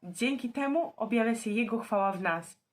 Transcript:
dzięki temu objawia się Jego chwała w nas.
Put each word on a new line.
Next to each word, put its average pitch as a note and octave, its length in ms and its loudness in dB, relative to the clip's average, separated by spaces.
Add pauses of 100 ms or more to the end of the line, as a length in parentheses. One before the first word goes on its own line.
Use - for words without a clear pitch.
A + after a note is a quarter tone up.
dzięki A#3+ 480 -2
temu C#4 460 0
objawia A3+ 380 2
się A3+ 160 -4
Jego A3+ 280 0
chwała G3 340 2
w F#3 100 -4
nas. E3+ 360 -2 (140)